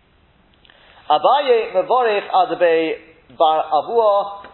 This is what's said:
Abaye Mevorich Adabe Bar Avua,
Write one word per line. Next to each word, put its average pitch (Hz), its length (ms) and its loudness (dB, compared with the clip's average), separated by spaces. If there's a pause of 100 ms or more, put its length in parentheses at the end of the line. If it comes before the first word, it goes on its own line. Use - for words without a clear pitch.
(1080)
Abaye 226 680 2
Mevorich 208 540 0
Adabe 165 1040 -2
Bar 156 320 0
Avua, 202 880 -2